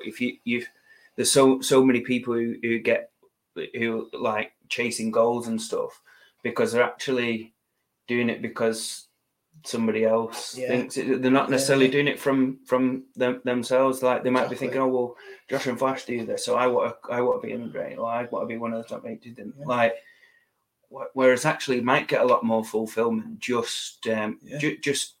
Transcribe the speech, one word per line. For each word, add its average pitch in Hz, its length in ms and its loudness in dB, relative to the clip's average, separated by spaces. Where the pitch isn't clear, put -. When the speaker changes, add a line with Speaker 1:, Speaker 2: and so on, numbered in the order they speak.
Speaker 1:
if 107 160 -10
you, 123 240 -4
you've, 120 240 -2
there's - 160 0
so, 135 280 6
so 131 240 6
many 123 160 4
people 120 340 -2
who, 117 280 -2
who 117 160 0
get, 113 320 0
who, 113 380 -2
like, 110 400 -4
chasing 113 420 -4
goals 117 380 2
and 113 120 -4
stuff - 400 -6
because 117 300 0
they're 120 100 4
actually 120 720 -2
doing 120 220 0
it - 140 -4
because 113 640 -4
somebody 110 400 0
else 113 520 0
Speaker 2:
Yeah. 127 120 -6
Speaker 1:
thinks 123 300 -2
it, 127 240 0
they're 127 80 4
not 135 180 4
Speaker 2:
Yeah, 139 40 0
Speaker 1:
necessarily 135 340 4
Speaker 2:
yeah. 131 60 4
Speaker 1:
doing 143 160 2
it 135 120 -2
from, 135 460 0
from 127 380 0
them, 127 300 0
themselves. 131 580 2
Like, 123 200 2
they 127 80 0
might 127 100 4
be 123 140 -2
Speaker 2:
Exactly. 131 140 -6
Speaker 1:
thinking, 131 140 -2
"Oh, 131 60 4
well, 123 280 0
Josh 135 180 -4
and 120 120 -2
Flash 131 260 -2
do 117 220 -4
this, 104 180 -4
so 123 120 0
I 123 100 2
wanna, 117 280 0
I 120 120 -2
wanna 123 180 0
be 110 120 -8
in 117 100 -6
the - 60 -8
rain, - 200 -8
or 113 120 -4
I 120 140 -4
wanna 113 220 -6
be 113 120 -6
one 117 160 -4
of 113 80 -6
the - 60 -16
top - 180 -12
eight." 113 160 -12
Didn't 117 360 -16
Speaker 2:
Yeah. - 80 -14
Speaker 1:
like, 117 280 2
wh-, 135 220 -10
whereas 131 320 6
actually 139 300 0
you 117 60 0
might 131 260 2
get 127 140 2
a 123 40 4
lot 120 180 4
more 113 200 2
fulfillment 110 760 -2
just, - 680 -4
um, 107 340 -2
Speaker 2:
Yeah. - 160 -12
Speaker 1:
ju-, 151 200 -2
just, - 420 -4